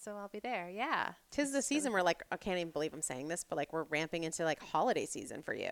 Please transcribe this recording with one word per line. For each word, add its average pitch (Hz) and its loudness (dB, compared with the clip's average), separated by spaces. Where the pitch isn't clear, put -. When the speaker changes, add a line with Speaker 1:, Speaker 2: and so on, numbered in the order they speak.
Speaker 1:
So 208 -10
I'll 202 -10
be 208 -8
there. 202 -2
Yeah. 220 0
Speaker 2:
Tis 285 0
the 277 2
Speaker 1:
It's - 2
really 285 4
Speaker 2:
season 277 2
where, 190 6
like, 170 4
I 185 0
can't 185 -2
even 165 -2
believe 151 0
I'm 156 -8
saying 135 -4
this, 170 -4
but, - -6
like, 147 0
we're 160 0
ramping 160 0
into, 160 -2
like, 156 2
holiday 180 2
season - -8
for - -4
you. 92 -2